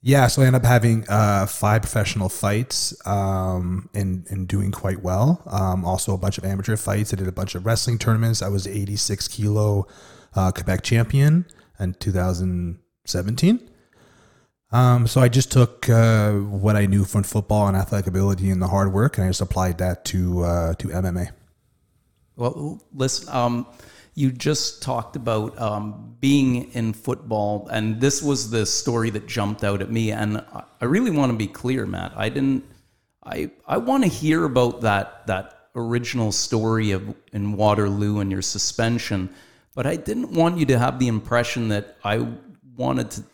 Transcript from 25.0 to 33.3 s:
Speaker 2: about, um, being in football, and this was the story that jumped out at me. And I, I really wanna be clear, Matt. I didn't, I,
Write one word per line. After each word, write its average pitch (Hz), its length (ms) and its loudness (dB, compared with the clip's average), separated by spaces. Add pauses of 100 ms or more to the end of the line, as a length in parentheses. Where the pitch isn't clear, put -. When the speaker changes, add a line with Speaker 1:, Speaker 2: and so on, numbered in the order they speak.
Speaker 2:
about, 113 460 -4
um, 104 600 -6
being 135 520 2
in 113 220 -2
football, 104 720 -4
and 110 320 -2
this 139 220 0
was 131 260 -2
the 110 160 0
story 117 460 -2
that 104 160 -8
jumped 104 360 -4
out 101 200 0
at 98 80 -8
me. 113 200 0
And 107 280 -2
I, - 260 -14 (160)
I - 60 -6
really 208 240 2
wanna 139 240 2
be 107 120 -4
clear, 123 380 -4
Matt. 90 320 -8
I 104 140 -2
didn't, 135 340 0 (580)
I, - 280 -8 (160)